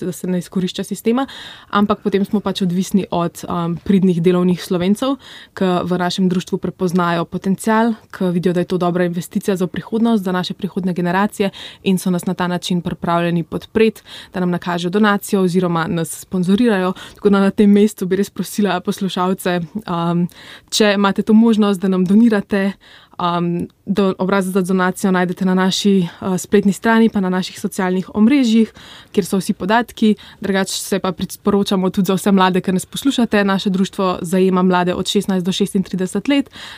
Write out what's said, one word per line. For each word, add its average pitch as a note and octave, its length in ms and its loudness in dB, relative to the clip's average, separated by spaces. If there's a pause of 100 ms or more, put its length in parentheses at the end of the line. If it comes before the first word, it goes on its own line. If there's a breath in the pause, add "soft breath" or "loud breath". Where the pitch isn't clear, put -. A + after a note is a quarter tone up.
da F3 120 -6
se - 140 -12
ne F3+ 120 -2
izkorišča F#3 460 -4
sistema, A#3+ 420 -2 (440 loud breath)
ampak G3+ 320 0
potem G3 220 0
smo G3+ 160 -2
pač F#3+ 220 -4
odvisni F3+ 480 0
od, E3+ 380 -4
um, F3 360 -4
pridnih F#3 380 2
delovnih F3+ 400 2
Slovencev, G3+ 540 0 (380 loud breath)
ki - 100 -2 (200)
v F3 140 -2
našem F3+ 300 0
društvu F3+ 300 -2
prepoznajo F3 640 -2
potencial, A3 680 0 (200)
ki F3+ 200 -2
vidijo, F3+ 180 0
da F3+ 80 0
je E3+ 120 -4
to F3+ 60 0
dobra F3 260 0
investicija F3+ 520 -4
za F3+ 100 -2
prihodnost, A3 580 -2
za F#3 80 -2
naše F3+ 220 -4
prihodnje F#3 380 -4
generacije F#3+ 580 0 (320 loud breath)
in F#3+ 160 2
so F#3 120 -2
nas F3 160 -2
na F#3 80 -2
ta F3+ 120 -2
način F3 340 -2
pripravljeni E3+ 640 -2
podpreti, G#3+ 600 -2 (320 loud breath)
da F#3+ 60 -4
nam F3+ 100 0
nakažejo F3 400 -4
donacijo G3+ 520 2
oziroma F3+ 440 0
nas E3 340 -4
sponzorirajo. F#3+ 720 0 (220 loud breath)
Tako - 160 0
da G3 100 4
na G3 100 4
tem G3+ 200 4
mestu G3+ 360 4
bi F#3 100 -2
res G3 140 -2
prosila F#3 500 -2
poslušalce, F#3 800 -2 (140)
um, F3 540 -2 (420 loud breath)
če G#3 240 2
imate G3+ 280 0
to A3 100 2
možnost, G#3+ 480 4
da G3 80 -2
nam F#3 160 0
donirate, G3+ 680 2 (460 soft breath)
um, F3 500 -2 (180)
do-, F#3+ 320 0
obrazec F#3+ 360 0
za G3 80 2
donacijo F#3 480 0
najdete F3+ 340 0
na F#3 100 2
naši, F#3 540 2 (120)
uh, F#3 180 -2
spletni G3+ 340 2
strani A3+ 360 2
pa G#3+ 120 -2
na F#3 80 -2
naših F#3 320 -4
socialnih F#3 540 -4
omrežjih, A3+ 580 4 (400 loud breath)
kjer F#3 140 0
so G3 120 -2
vsi F#3+ 140 -2
podatki. G#3+ 640 0 (260 loud breath)
Drugače F#3+ 320 -2
se - 260 -4
pa F#3 140 -2
priporočamo G3 800 0
tudi F#3+ 160 0
za G3 80 2
vse G3 180 0
mlade, F#3 280 4
ki F#3 120 -2
nas F#3 140 -2
poslušate. A3 580 0
Naše G3 260 0
društvo F#3 520 -2
zajema F#3 400 2
mlade F3+ 320 2
od F#3 120 -4
šestnajst F#3 400 -2
do F#3+ 60 0
šestintrideset F#3+ 760 -2
let, C#4 220 0 (280 loud breath)